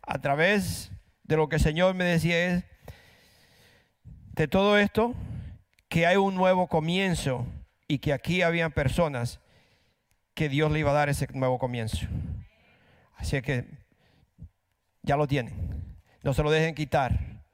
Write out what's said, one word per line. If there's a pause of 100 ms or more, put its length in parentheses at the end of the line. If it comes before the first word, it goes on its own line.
(140)
a
través (320)
de
lo
que
el
Señor
me
decía
es, (1700)
de
todo
esto, (720)
que
hay
un
nuevo
comienzo (400)
y
que
aquí
habían
personas (960)
que
Dios
le
iba
a
dar
ese
nuevo
comienzo. (1040)
Así
es
que (1300)
ya
lo
tienen. (280)
No
se
lo
dejen
quitar (140)